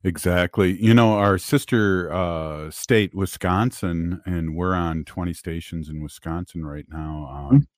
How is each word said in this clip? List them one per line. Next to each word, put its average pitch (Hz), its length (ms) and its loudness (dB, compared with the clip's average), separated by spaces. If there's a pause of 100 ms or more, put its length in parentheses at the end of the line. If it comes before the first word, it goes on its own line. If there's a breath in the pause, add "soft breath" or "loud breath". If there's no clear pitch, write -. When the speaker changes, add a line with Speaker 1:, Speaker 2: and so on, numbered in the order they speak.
Speaker 1:
Exactly. 90 760 2
You 113 100 6
know, 113 220 6
our 101 240 4
sister, 98 720 0
uh, 80 580 -4
state, 104 440 0
Wisconsin, 90 1120 -2
and 82 280 -4
we're 90 200 -2
on 82 300 -2
twenty 87 280 -6
stations 82 560 -10
in 76 140 -10
Wisconsin 82 640 -8
right 71 240 -12
now. 76 400 -10
Um, 71 240 2
Speaker 2:
Mm-hmm. 143 100 8 (140)